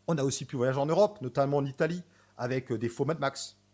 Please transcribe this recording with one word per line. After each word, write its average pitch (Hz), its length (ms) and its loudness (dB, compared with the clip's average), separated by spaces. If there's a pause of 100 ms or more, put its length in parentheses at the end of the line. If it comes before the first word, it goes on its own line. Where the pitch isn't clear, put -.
on 170 100 0
a 139 60 0
aussi 139 200 -2
pu 135 140 -8
voyager 127 220 2
en 143 80 2
Europe, 202 340 4
notamment 139 360 0
en 139 80 2
Italie, 165 380 -2 (320)
avec, 127 360 -4
euh, 117 60 0
des 117 120 -2
faux 139 160 -2
Mad 151 140 -2
Max, - 380 -6 (160)